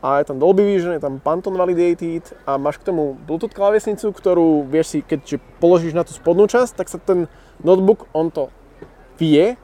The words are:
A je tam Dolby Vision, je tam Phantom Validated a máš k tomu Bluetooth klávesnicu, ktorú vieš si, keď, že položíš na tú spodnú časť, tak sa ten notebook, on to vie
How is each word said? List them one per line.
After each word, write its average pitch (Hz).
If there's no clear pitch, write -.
A 139
je 151
tam 139
Dolby 190
Vision, 180
je 156
tam 135
Phantom 180
Validated 170
a 139
máš 147
k -
tomu 147
Bluetooth 165
klávesnicu, 208
ktorú 165
vieš 156
si, 156
keď, 147
že 147
položíš 170
na 170
tú -
spodnú 175
časť, 240
tak -
sa 180
ten 180
notebook, 190
on 160
to 147
vie 165